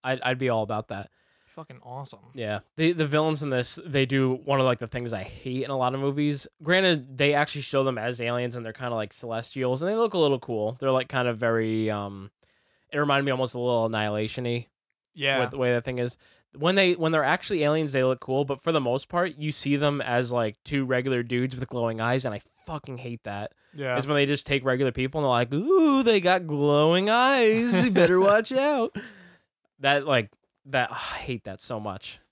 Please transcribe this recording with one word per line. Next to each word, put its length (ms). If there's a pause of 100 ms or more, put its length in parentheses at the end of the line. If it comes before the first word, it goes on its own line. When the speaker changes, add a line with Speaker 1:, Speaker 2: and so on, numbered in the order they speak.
Speaker 1:
I'd, 160
I'd 180
be 120
all 120
about 260
that. 220 (360)
Speaker 2:
Fucking 360
awesome. 380 (140)
Speaker 1:
Yeah. 260 (160)
The, 160
the 140
villains 360
in 60
this, 360
they 200
do 300 (100)
one 160
of, 60
like, 120
the 80
things 280
I 80
hate 420
in 60
a 60
lot 180
of 60
movies. 460 (160)
Granted, 540
they 180
actually 280
show 200
them 140
as 240
aliens 360
and 80
they're 100
kinda 200
like 200
celestials 680
and 100
they 60
look 160
a 60
little 200
cool. 420
They're, 120
like, 160
kind 200
of 100
very, 520
um, 400 (640)
it 60
reminded 260
me 80
almost 220
a 40
little 280
Annihilation-y 800 (480)
Speaker 2:
Yeah. 260
Speaker 1:
with 100
the 60
way 160
that 120
thing 140
is. 200 (360)
When 200
they, 180
when 200
they're 120
actually 400
aliens, 280
they 120
look 160
cool, 240
but 180
for 80
the 100
most 280
part, 300
you 120
see 260
them 260
as, 280
like, 320
two 220
regular 380
dudes 340
with 140
glowing 320
eyes, 240
and 80
I 80 (240)
fucking 320
hate 260
that. 280 (220)
Speaker 2:
Yeah. 220
Speaker 1:
It's 100
when 100
they 100
just 200
take 160
regular 300
people 280
and 40
they're 60
like, 240
"Ooh, 480
they 180
got 260
glowing 640
eyes. 720
You 80
better 280
Speaker 2:
<laughs> 0
Speaker 1:
watch 320
out." 420 (840)
That, 260
like, 240 (380)
that, 220
I 40
hate 500
that 160
so 180
much. 400 (140)